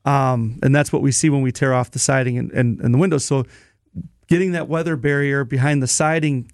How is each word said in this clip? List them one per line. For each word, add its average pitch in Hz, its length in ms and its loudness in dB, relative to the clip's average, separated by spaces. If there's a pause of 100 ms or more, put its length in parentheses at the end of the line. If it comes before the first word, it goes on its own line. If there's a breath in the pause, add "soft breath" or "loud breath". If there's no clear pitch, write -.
Um, 127 560 0
and 135 140 4
that's 147 160 2
what 139 100 0
we 135 120 2
see - 160 2
when 143 120 2
we 127 120 -2
tear 135 200 0
off 123 180 -2
the 127 80 -6
siding 127 380 0
and, - 140 -6
and, 120 300 0
and 120 120 2
the 127 40 4
windows. 160 260 2
So 135 220 -2 (840 soft breath)
getting 180 240 2
that 170 160 -6
weather 160 300 -2
barrier 143 480 0
behind 135 360 0
the 127 60 -2
siding 151 680 -2